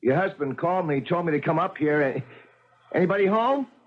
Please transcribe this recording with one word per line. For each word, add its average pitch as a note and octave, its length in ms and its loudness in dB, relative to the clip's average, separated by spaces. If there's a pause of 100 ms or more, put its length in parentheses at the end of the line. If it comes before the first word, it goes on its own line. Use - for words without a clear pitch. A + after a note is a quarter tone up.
Your B2+ 140 2
husband D3 420 -2
called F3 300 -2
me, C#3+ 140 0
told F3 240 -2
me E3 80 -2
to D3 60 2
come D#3+ 200 0
up F3+ 180 -2
here. D3 460 0 (720)
Anybody G3 320 2
home? A#3 420 2 (200)